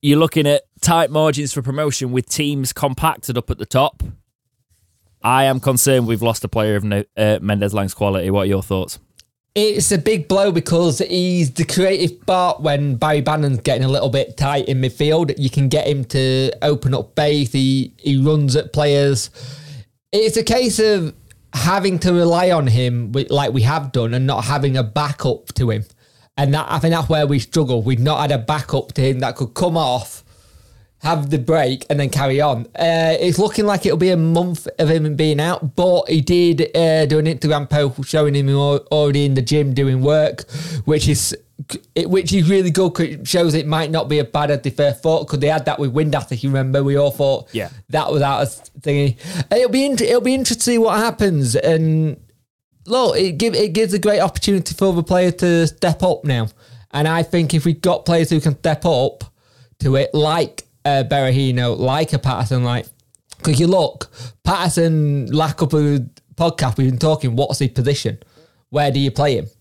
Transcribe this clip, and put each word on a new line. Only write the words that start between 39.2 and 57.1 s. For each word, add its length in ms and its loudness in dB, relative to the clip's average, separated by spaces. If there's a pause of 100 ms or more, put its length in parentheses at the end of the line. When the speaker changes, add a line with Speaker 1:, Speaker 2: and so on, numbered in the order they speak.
Speaker 2:
in 80 2
the 80 2
gym 320 0
doing 280 2
work, 420 2 (420)
which 200 2
is, 300 0 (580)
it, 160 -2
which 220 0
is 180 4
really 220 2
good 220 2
'cause 120 0
it 220 -10
shows 260 2
it 140 0
might 240 -2
not 160 -2
be 100 0
as 80 0
bad 240 -2
as 120 0
the 80 -4
first 340 0
thought, 240 2
'cause 100 -2
they 100 0
had 180 0
that 120 -2
with 160 -2
Windass, 380 -2
if 100 -6
you 80 -2
remember. 320 0
We 140 0
all 160 2
thought 400 0
Speaker 1:
Yeah. 160 -6 (220)
Speaker 2:
that 200 -2
was 120 0
out 200 0
of 60 -2 (320)
thingy. 360 0 (360)
It'll 180 2
be 140 2
int-, 160 0
it'll 200 2
be 140 0
interesting 240 -2
to 60 -4
see 140 2
what 200 2
happens, 560 0
and 600 0 (720)
look, 320 2
it 200 0
give, 160 0
it 200 0
gives 200 0
a 40 0
great 220 2
opportunity 540 -2
for 140 0
other 140 0
players 340 0
to 300 2
step 360 -2
up 220 0
now. 240 -2 (440)
And 160 0
I 140 0